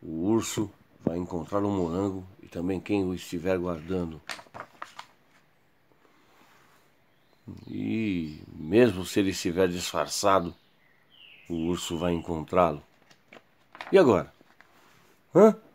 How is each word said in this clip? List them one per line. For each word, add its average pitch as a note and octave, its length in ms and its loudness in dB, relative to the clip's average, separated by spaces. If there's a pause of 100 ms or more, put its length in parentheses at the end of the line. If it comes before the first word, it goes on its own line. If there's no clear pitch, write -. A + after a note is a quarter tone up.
O E2 280 -6
urso A2 420 -2 (300)
vai E2+ 160 -4
encontrar F2+ 480 -6
o G2+ 60 0
morango F#2 540 -2 (160)
e - 60 -20
também F2+ 320 -6
quem G2+ 240 -2
o F#2 120 -2
estiver F2+ 440 -4
guardando. E2+ 600 -6 (3500)
E G2+ 760 -4 (120)
mesmo F2+ 540 4
se - 120 -2
ele G2 120 2
estiver F2+ 380 0
disfarçado, F2 840 0 (960)
o E2+ 60 -6 (140)
urso F2 280 -4
vai F2 160 -2
encontrá-lo. E2 720 0 (1080)
E F#3 80 8
agora? G#2 340 6 (1000)
Hã? G3+ 220 8 (180)